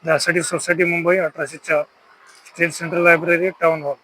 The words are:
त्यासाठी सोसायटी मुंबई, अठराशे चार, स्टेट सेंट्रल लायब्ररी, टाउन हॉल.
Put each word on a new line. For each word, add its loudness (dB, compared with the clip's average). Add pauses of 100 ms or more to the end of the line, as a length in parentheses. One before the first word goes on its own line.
त्यासाठी 0
सोसायटी -2
मुंबई, 0
अठराशे -4
चार, -2 (640)
स्टेट -2
सेंट्रल -4
लायब्ररी, 4
टाउन 0
हॉल. -4